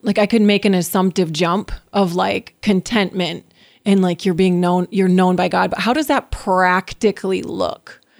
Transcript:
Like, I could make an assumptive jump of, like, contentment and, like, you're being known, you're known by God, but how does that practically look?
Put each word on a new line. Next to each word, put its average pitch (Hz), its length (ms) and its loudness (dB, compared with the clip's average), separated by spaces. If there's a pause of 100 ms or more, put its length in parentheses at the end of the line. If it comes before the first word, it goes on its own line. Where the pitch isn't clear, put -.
Like, 208 160 0
I 208 80 4
could 220 160 2
make 202 220 2
an 196 100 2
assumptive 180 580 0
jump 175 380 -2 (220)
of, 190 220 0
like, - 480 -4
contentment 190 840 -2 (400)
and, 196 180 4
like, 175 220 -2
you're 185 100 0
being 180 260 2
known, 180 300 0
you're 190 180 0
known 180 280 4
by 180 120 0
God, 185 220 -2
but - 100 -6
how 208 120 0
does 294 160 -2
that 277 220 -2
practically 185 1120 -2
look? - 580 -8 (180)